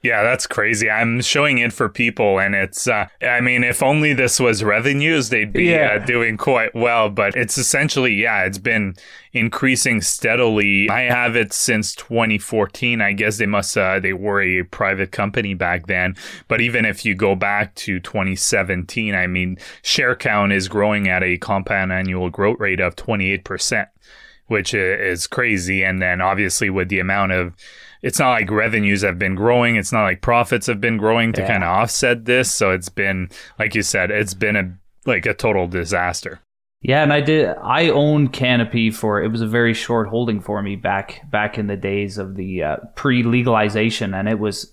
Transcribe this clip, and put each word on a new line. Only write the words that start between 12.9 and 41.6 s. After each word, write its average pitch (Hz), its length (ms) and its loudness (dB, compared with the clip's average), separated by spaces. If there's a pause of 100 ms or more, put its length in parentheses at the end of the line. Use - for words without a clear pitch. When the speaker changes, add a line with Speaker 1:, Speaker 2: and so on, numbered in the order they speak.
Speaker 1:
I 101 140 2
guess 104 240 0
they 107 80 0
must, 101 320 0
uh, 95 200 2
they 95 140 -2
were 101 300 0
a 92 220 0
private 95 460 -2
company 101 440 -2
back 87 320 -2
then. 92 300 -2 (320)
But 113 120 0
even 120 240 0
if 104 220 -4
you 104 80 0
go 98 200 2
back 101 420 -2
to 95 220 -4
twenty 95 380 -4
seventeen, 98 800 -2
I 90 120 0
mean, 90 300 -2 (240)
share 127 340 0
count 104 380 0
is 92 160 0
growing 104 400 0
at 92 140 0
a 90 160 0
compound 95 560 -2
annual 92 340 -2
growth 101 320 0
rate 95 200 0
of 87 140 0
twenty-eight 98 520 -2
percent, 101 420 -4 (600)
which 104 260 -2
i-, 107 40 2
is 95 480 0
crazy. 95 560 0
And 92 200 0
then 90 180 0
obviously 95 480 0
with 95 220 -2
the 98 100 0
amount 95 320 0
of, 90 220 -2 (480)
it's - 160 -2
not 131 140 4
like 107 180 0
revenues 107 500 2
have 95 180 0
been 92 160 -2
growing. 117 420 2
It's 101 140 -2
not 113 120 2
like 92 180 0
profits 120 460 2
have 113 120 -2
been 113 200 0
growing 113 340 2
to 110 80 -2
Speaker 2:
Yeah. 95 60 -2
Speaker 1:
kinda 95 200 0
offset 113 600 0
this. 123 280 2
So 98 160 2
it's 92 200 -2
been, 95 400 -4 (280)
like 110 160 -2
you 110 60 2
said, 98 300 0
it's 104 240 0
been 107 220 0
a, 92 140 -2 (360)
like, 104 180 0
a 110 80 0
total 101 360 0
disaster. 87 680 -4 (440)
Speaker 2:
Yeah, 139 200 2
and 147 120 4
I 147 80 2
did, 147 260 4 (140)
I 151 260 2
owned 147 460 2
Canopy 117 560 2
for, 104 320 -2
it 104 100 0
was 113 80 -4
a 113 60 -2
very 117 260 2
short 110 360 -2
holding 113 320 -2
for 104 200 -6
me 101 160 -6
back, - 540 -4
back 107 260 -2
in 107 100 -4